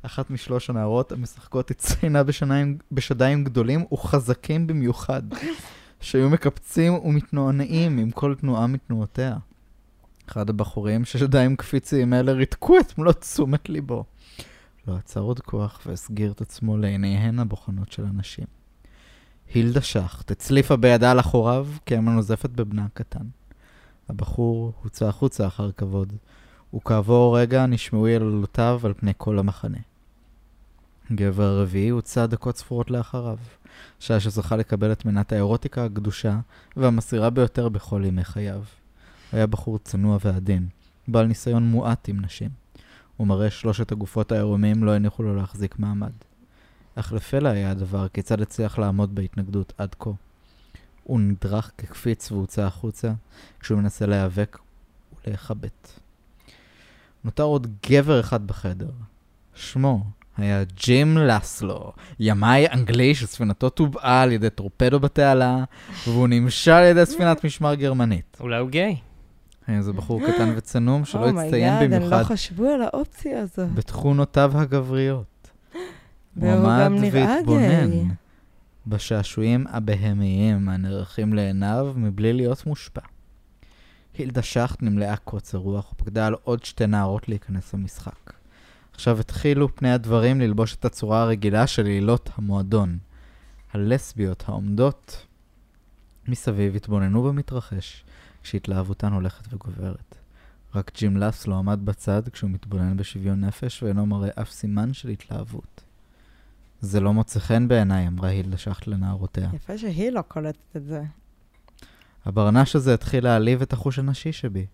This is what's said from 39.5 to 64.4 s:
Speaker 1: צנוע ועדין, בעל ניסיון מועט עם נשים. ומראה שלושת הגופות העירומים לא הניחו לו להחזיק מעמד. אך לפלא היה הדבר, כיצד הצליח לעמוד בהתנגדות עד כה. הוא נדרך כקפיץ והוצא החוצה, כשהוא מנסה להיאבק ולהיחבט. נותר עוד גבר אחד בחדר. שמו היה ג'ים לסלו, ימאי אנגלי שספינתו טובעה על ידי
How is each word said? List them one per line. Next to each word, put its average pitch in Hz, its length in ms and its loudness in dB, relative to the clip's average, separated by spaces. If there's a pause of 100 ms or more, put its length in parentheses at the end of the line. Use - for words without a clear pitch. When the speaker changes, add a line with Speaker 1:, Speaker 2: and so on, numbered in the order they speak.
Speaker 1:
צנוע 101 460 0
ועדין, 92 420 0 (400)
בעל 113 180 4
ניסיון 117 380 0
מועט 113 460 0
עם 101 120 -4
נשים. 95 280 -8 (720)
ומראה 101 300 2
שלושת 110 420 -2
הגופות 104 400 -4
העירומים 104 520 2
לא 104 120 4
הניחו 104 280 0
לו 101 120 -2
להחזיק 98 440 -6
מעמד. 101 320 -4 (840)
אך 110 180 -8
לפלא 135 360 0
היה 98 220 0
הדבר, 95 360 -4
כיצד 104 340 -4
הצליח 107 380 -4
לעמוד 101 360 0
בהתנגדות 98 600 -6
עד 101 220 -8
כה. 110 100 -8 (920)
הוא 120 160 -2
נדרך 101 580 -2
כקפיץ - 540 -6
והוצא 101 300 -4
החוצה, 104 500 -4 (480)
כשהוא 107 200 -2
מנסה 101 260 -2
להיאבק 101 520 0 (720)
ולהיחבט. 107 720 -10 (1200)
נותר 117 200 -2
עוד 143 240 2 (220)
גבר 139 300 6
אחד 107 280 -2
בחדר. 95 420 -6 (680)
שמו 131 480 0 (340)
היה 101 260 0 (120)
ג'ים 147 420 4
לסלו, 107 760 0 (280)
ימאי 113 540 6
אנגלי 127 420 4
שספינתו 120 540 -2
טובעה 135 520 2
על 127 100 6
ידי 110 180 2